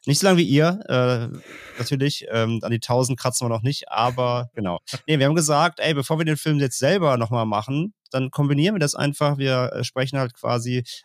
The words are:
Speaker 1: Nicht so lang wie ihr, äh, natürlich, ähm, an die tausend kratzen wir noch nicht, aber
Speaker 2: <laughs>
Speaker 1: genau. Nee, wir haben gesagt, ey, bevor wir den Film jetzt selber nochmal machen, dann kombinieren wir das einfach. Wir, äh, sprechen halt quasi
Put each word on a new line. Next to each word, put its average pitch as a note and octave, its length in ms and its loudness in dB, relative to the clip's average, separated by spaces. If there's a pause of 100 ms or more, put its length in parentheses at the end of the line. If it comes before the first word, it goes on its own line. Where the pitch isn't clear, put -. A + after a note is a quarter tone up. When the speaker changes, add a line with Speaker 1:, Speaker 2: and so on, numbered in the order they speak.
Speaker 1:
Nicht C#3+ 140 2
so F#3+ 60 2
lang F#3 100 6
wie E3+ 80 6
ihr, D#3+ 440 4
äh, B2 400 0 (500)
natürlich, C#3 520 -2
ähm, A2+ 320 0
an A2 80 -6
die A#2 100 0
tausend B2 380 0
kratzen B2+ 280 -2
wir A#2 80 0
noch G#2+ 80 -4
nicht, C#3 280 -4
aber B2 600 0
Speaker 2:
<laughs> - 40 -20
Speaker 1:
genau. F2+ 240 -4 (280)
Nee, D#3 120 2
wir C3+ 80 4
haben D3 80 2
gesagt, D#3 460 2
ey, D#3 140 0
bevor C#3+ 240 -2
wir E3+ 60 -2
den D#3 120 0
Film D3+ 220 0
jetzt C#3 200 0
selber D3+ 380 2
nochmal A#2 300 0
machen, C3+ 480 -4 (160)
dann C3 200 -2
kombinieren D3 440 2
wir F#3+ 60 -2
das D3 140 0
einfach. C#3+ 420 0
Wir, C3 380 0
äh, B2 100 -4
sprechen C3 340 -4
halt B2+ 140 -2
quasi A#2+ 500 -2 (220)